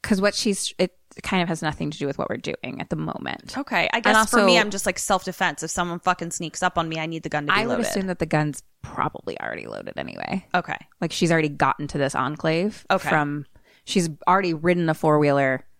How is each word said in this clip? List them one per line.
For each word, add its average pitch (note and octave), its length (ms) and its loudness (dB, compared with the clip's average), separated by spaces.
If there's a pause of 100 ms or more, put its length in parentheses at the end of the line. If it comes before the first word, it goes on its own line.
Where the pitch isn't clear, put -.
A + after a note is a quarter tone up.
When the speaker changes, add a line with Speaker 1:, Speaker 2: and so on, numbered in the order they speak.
Speaker 1:
'cause F#3+ 200 2
what G3+ 140 2
she's, - 420 -2
it F#3 160 2 (300)
kind F#3 180 0
of E3+ 80 0
has E3 120 -4
nothing D3+ 280 -4
to D#3 80 -8
do D3 80 -4
with C#3 120 -4
what - 120 -2
we're - 80 -4
doing - 420 -8
at - 100 -8
the E3+ 60 -2
moment. - 640 -6
Speaker 2:
Okay. G#3 340 0
I A3+ 60 -2
Speaker 1:
And A3+ 60 -4
Speaker 2:
guess G#3+ 260 4
for A#3+ 160 4
me, F3+ 120 8
Speaker 1:
also, G#3+ 80 4
Speaker 2:
I'm G#3 40 -6
just, G3 160 -6
like, F#3 140 -2
self-defense. F#3 640 -2
If D#3+ 80 -6
someone F3 280 -4
fucking F3 320 -2
sneaks - 300 -6
up F3+ 160 0
on E3 120 0
me, D#3+ 100 -6
I D#3+ 80 -4
need D#3+ 160 -8
the D#3 60 -6
gun D3 180 -2
to F3 60 2
be G3+ 60 4
Speaker 1:
I - 60 2
would A#3 40 -4 (100)
Speaker 2:
loaded. A3+ 80 0
Speaker 1:
assume F#3+ 200 -2
that F3+ 120 -4
the D#3 80 0
gun's D3+ 340 0 (220)
probably - 580 -6
already - 240 -8
loaded G1+ 320 -10
anyway. C#2 560 -6
Speaker 2:
Okay. - 240 0 (240)
Speaker 1:
Like, E3 100 -2
she's E3+ 200 2
already D#3 180 4
gotten C#3+ 380 0
to D3+ 100 -6
this C#3 160 0
enclave D#3+ 760 -2
Speaker 2:
Okay. F#3+ 180 0
Speaker 1:
from, D3 360 0 (400)
she's E3+ 240 2 (180)
already F3+ 260 4
ridden E3 360 4
a D#3 40 2
four-wheeler C#3+ 720 4 (140)